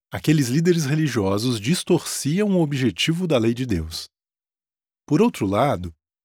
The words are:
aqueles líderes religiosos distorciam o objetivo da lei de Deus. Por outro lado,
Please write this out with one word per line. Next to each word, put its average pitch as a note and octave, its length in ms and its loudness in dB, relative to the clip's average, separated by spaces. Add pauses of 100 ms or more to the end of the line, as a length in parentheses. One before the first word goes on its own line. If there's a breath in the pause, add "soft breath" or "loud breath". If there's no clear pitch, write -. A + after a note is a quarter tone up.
(120)
aqueles D3 380 2
líderes E3 360 2
religiosos A#2+ 720 0
distorciam F3+ 920 -2
o F#3 120 2
objetivo D3 640 0
da D#3+ 120 0
lei A2+ 160 2
de B2 120 -4
Deus. D#2+ 440 -6 (960)
Por D#3 160 2
outro A3 240 0
lado, G2 480 0 (320)